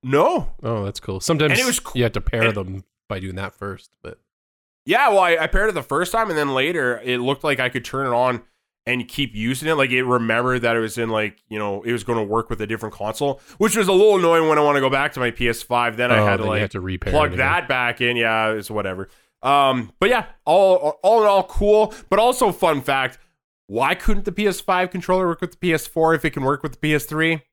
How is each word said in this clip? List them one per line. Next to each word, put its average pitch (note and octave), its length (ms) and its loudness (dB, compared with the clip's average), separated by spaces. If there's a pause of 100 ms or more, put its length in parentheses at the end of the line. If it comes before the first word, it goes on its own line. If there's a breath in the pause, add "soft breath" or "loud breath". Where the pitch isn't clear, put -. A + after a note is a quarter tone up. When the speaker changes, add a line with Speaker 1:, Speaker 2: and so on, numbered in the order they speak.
Speaker 1:
No. E3 580 2
Speaker 2:
Oh, A2+ 220 -4
that's G2 160 -8
cool. F#2+ 180 -8
Sometimes D3+ 320 0
Speaker 1:
And G#3 100 2
it C4 60 0
was A#3+ 140 -2
co- - 160 -16
Speaker 2:
you A#2+ 80 2
have A2+ 80 0
to G#2 80 -4
pair A#2 240 -2
Speaker 1:
and A2+ 100 0
Speaker 2:
them F#2+ 300 -8 (260)
by G2+ 80 -6
doing F#2+ 160 -10
that F#2+ 220 -10
first, G2 340 -14 (140)
but - 160 -16 (680)
Speaker 1:
Yeah, C4 240 4
well, G3 100 6
I, F3 160 4
I D#3+ 100 0
paired G3+ 220 2
it G3+ 60 -2
the D3 80 -4
first E3 300 -2
time, A3+ 180 0
and D#3 80 -2
then C#3+ 160 0
later C3 500 0
it B2 140 -2
looked C3 260 -2
like C#3 160 0
I B2+ 80 0
could B2 160 -6
turn C#3 220 -6
it B2+ 80 -2
on B2 280 0 (440)
and B2 200 -4
keep B2+ 280 -6
using B2+ 340 -4
it. D#3+ 60 2
Like, C3+ 160 0
it B2+ 140 0
remembered B2 580 0
that A#2 120 2
it A#2 60 0
was A2 160 -4
in, A#2 140 -4
like, G#2+ 380 -4
you G#2+ 100 -8
know, G2+ 240 -4
it A#2 100 -4
was A2+ 100 -4
gonna A2+ 220 -2
work A2 240 -2
with G#2+ 120 -6
a G#2+ 60 -4
different G#2+ 280 -8
console, B2 460 -6 (180 loud breath)
which G#3 180 2
was G3+ 120 2
a G3 40 2
little G3+ 260 6
annoying E3 300 4
when D3+ 100 4
I D3+ 40 4
wanna C#3+ 180 4
go C3+ 100 2
back C#3 240 -2
to C3+ 60 -8
my A#2+ 100 0
P A#2+ 180 -2
S A2+ 140 -4
five. A#2+ 340 0
Then B2 140 0
I A#2+ 100 4
Speaker 2:
Oh, G#2+ 60 2
Speaker 1:
had G#2 100 2
to, A2 60 -4
Speaker 2:
then A2 40 -4
you A2 60 -2
Speaker 1:
like, G#2+ 100 0
Speaker 2:
have G2+ 80 -4
to G2 100 -8
repair F#2 320 -6
Speaker 1:
plug D3 180 2
Speaker 2:
it E2+ 40 -8
again. C3 120 0
Speaker 1:
that E3+ 220 -2
back B2 320 -2
in. A#2+ 160 0
Yeah, A2+ 360 0
it's G#2+ 180 -8
whatever. F#2+ 380 -6 (340 soft breath)
Um, C3+ 580 2
but G3 80 2
yeah, A#3+ 180 0 (180)
all, F#3 580 4
all A3 200 6
in G#3+ 60 4
all, G3 160 4
cool. G#3 500 2 (140 loud breath)
But G3 100 2
also, A#3+ 340 2
fun D#3+ 280 0
fact, C3 380 -2 (480)
why C3 280 0
couldn't G3+ 300 0
the G3 80 -4
P G#3 140 -2
S F#3+ 140 -2
five F#3 300 0
controller F#3 360 -2
work E3+ 140 -4
with F3+ 120 -8
the - 60 -20
P F3 160 0
S D3+ 120 -4
four D#3+ 280 2
if D#3 100 -4
it D#3 60 0
can C#3+ 120 -8
work C#3 200 0
with D3+ 100 -8
the - 60 -20
P D3+ 160 0
S D3 100 -2
three? D#3+ 380 -2 (100)